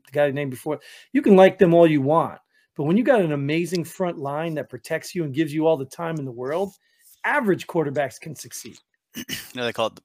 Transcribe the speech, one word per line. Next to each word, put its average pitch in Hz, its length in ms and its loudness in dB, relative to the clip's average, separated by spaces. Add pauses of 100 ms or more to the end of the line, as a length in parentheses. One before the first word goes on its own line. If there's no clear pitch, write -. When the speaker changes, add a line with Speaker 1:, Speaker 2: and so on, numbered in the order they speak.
(120)
Speaker 1:
guy 147 200 2
named 139 200 -4
before. 143 280 -8 (340)
You 277 80 2
can 208 160 8
like 185 200 8
them 170 160 6
all 170 140 8
you 151 140 2
want. 135 380 0 (360)
But 156 80 -6
when 170 140 2
you 247 60 2
got 240 180 4
an 160 100 0
amazing 156 540 -4
front 175 320 -6
line 151 380 -6
that 139 140 -8
protects - 460 -10
you 170 80 -4
and 143 100 -6
gives 151 200 -4
you 156 120 -2
all 160 120 2
the 135 80 -8
time 165 340 -8
in 139 60 -8
the 127 60 -10
world, 147 420 -6 (500)
average 226 440 -2
quarterbacks 143 520 -4
can 156 160 -16
succeed. - 420 -18 (380)
Speaker 2:
<clears throat> - 20 -
You - 440 -12
know, - 20 -4
they 120 80 -2
call 110 160 -2
it 92 80 -14
the - 100 -20